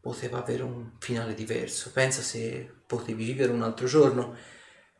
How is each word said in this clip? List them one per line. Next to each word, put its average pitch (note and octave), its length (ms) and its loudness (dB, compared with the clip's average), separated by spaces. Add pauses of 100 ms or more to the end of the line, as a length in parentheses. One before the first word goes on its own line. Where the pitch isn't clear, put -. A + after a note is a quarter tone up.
poteva B2 380 -6
avere A#2+ 240 -2
un A#2+ 380 -8
finale A2+ 340 -4
diverso, - 560 -4
pensa C3 320 2
se A#2+ 480 -6 (160)
potevi A2+ 380 -4
vivere B2+ 260 2
un A#2 120 0
altro A2+ 240 -2
giorno, B2+ 500 6 (640)